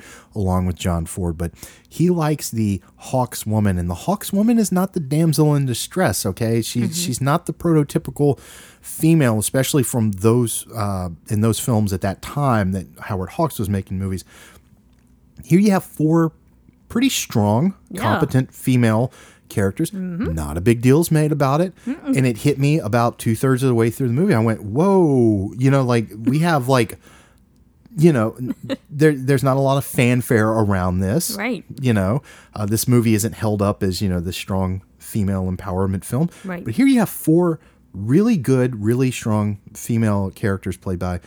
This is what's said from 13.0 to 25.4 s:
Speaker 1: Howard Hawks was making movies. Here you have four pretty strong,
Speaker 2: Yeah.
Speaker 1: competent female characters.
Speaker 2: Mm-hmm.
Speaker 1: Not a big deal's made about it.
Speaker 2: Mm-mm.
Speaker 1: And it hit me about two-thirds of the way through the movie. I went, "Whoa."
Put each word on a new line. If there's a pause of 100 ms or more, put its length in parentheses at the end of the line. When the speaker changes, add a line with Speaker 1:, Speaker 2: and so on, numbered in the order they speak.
Speaker 1:
Howard
Hawks
was
making
movies. (1200)
Here
you
have
four (560)
pretty
strong, (160)
Speaker 2:
Yeah.
Speaker 1:
competent
female (360)
characters.
Speaker 2:
Mm-hmm.
Speaker 1:
Not
a
big
deal's
made
about
it. (140)
Speaker 2:
Mm-mm.
Speaker 1:
And
it
hit
me
about
two-thirds
of
the
way
through
the
movie.
I
went,
"Whoa."